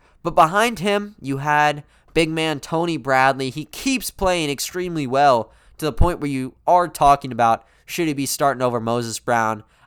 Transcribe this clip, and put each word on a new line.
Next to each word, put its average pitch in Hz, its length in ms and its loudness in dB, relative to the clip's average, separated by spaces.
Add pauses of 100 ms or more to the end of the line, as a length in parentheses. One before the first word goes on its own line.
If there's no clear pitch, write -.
(220)
But 170 120 -6
behind 190 460 2
him, 208 400 -4
you 135 180 -6
had 147 460 0 (280)
big 160 160 2
man 160 320 -2
Tony 165 380 -4
Bradley. 131 500 2
He 131 160 -10
keeps - 460 -6
playing 175 400 -2
extremely 165 560 -6
well, 127 460 2 (260)
to 156 80 -6
the 147 60 -2
point 170 280 2
where 147 100 -4
you 131 240 -6 (120)
are 175 200 4
talking 143 460 2
about, 113 320 2 (220)
should 175 220 -4
he 147 60 -2
be 139 120 -4
starting 135 360 0
over 120 160 0
Moses 113 400 -4
Brown? 110 460 -2 (220)